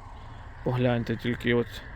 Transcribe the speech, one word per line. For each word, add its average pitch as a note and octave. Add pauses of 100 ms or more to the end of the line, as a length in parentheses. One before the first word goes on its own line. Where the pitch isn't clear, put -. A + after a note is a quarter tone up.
(640)
Погляньте B2
тільки, A#2+
от A#2 (140)